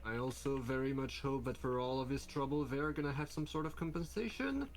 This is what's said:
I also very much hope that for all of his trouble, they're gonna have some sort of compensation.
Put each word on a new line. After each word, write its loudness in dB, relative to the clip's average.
I -2
also 0
very 2
much -2
hope 0
that 0
for 2
all 2
of 0
his 0
trouble, 2
they're 2
gonna 0
have -2
some 0
sort -2
of -2
compensation. 0